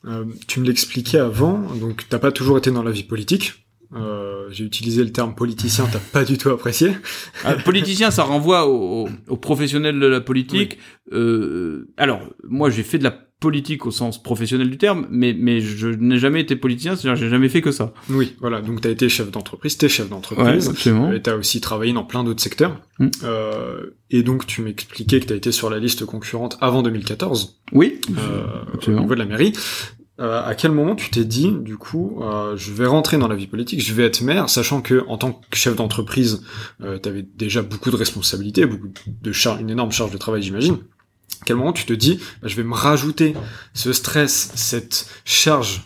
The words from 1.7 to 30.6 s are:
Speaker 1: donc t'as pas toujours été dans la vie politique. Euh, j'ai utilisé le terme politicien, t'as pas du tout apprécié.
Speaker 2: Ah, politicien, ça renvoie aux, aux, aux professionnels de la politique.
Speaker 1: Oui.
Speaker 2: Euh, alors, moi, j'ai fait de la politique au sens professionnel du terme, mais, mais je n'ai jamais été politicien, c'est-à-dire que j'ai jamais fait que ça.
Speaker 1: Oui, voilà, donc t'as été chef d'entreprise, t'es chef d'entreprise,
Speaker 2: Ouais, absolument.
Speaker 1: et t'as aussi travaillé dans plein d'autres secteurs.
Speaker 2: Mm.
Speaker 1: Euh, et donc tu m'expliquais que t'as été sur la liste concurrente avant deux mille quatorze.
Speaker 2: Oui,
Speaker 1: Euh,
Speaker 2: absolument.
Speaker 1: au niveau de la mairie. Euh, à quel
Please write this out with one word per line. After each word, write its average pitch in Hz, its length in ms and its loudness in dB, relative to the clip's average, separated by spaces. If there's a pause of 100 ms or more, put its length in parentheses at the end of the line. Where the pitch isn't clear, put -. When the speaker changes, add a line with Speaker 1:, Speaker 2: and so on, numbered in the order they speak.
Speaker 1:
donc 113 280 -6
t'as 123 100 0
pas 139 140 4
toujours 135 260 4
été 131 120 4
dans 120 120 0
la 113 80 -2
vie 101 140 -4
politique. 113 500 -2 (420)
Euh, 101 540 -8
j'ai 101 140 -8
utilisé 113 400 0
le 113 80 -4
terme 113 220 -2
politicien, 113 560 -2
t'as 104 100 -2
pas 139 240 2
du 135 120 2
tout 135 140 2
apprécié. 127 400 2 (540)
Speaker 2:
Ah, 156 100 2
politicien, 190 560 2
ça 160 140 2
renvoie 151 420 4
aux, 110 380 0
aux, 98 40 -6 (200)
aux 127 80 -2
professionnels 147 640 0
de 135 60 6
la 131 140 6
politique. 131 580 0 (340)
Speaker 1:
Oui. - 40 -4
Speaker 2:
Euh, 90 800 0
alors, 127 240 2 (280)
moi, 139 220 2
j'ai 110 120 0
fait 156 160 -2
de 135 60 2
la 120 80 2 (280)
politique 143 440 -2
au 120 60 -2
sens 117 320 -4
professionnel 123 480 0
du 135 80 -10
terme, 196 320 2
mais, 120 280 2
mais 117 220 2
je 107 280 -4
n'ai 120 300 2
jamais 143 220 2
été 151 160 -2
politicien, 135 400 -2
c'est-à-dire 131 240 -2
que 117 60 0
j'ai 113 40 0
jamais 127 200 4
fait 170 100 2
que 147 120 0
ça. 120 200 -4 (160)
Speaker 1:
Oui, 135 320 0
voilà, 117 220 -4
donc 110 180 -6
t'as 117 100 0
été 120 200 2
chef 104 200 -2
d'entreprise, - 460 -8
t'es 147 140 4
chef - 180 0
d'entreprise, 120 580 2
Speaker 2:
Ouais, 131 60 0
absolument. 123 400 4
Speaker 1:
et 113 80 -2
t'as 113 160 0
aussi 107 240 -2
travaillé 113 320 -2
dans 117 120 -2
plein 123 200 -4
d'autres 113 180 -2
secteurs. 160 380 0 (180)
Speaker 2:
Mm. 135 100 4 (160)
Speaker 1:
Euh, 110 680 -6 (200)
et 120 120 4
donc 127 240 0
tu - 160 -6
m'expliquais 107 580 0
que 127 60 -8
t'as 113 80 -2
été 110 180 -2
sur 113 160 -2
la 107 100 -2
liste 117 280 -2
concurrente 113 560 -8
avant 131 180 4
deux 120 100 2
mille 107 140 -4
quatorze. 113 560 -4 (120)
Speaker 2:
Oui, 180 280 6 (160)
Speaker 1:
Euh, 104 300 -4 (260)
Speaker 2:
absolument. 110 280 2
Speaker 1:
au - 40 2
niveau 113 100 2
de 120 60 0
la 107 60 -2
mairie. 131 260 4 (680)
Euh, 117 260 -2
à 110 80 -2
quel 160 160 2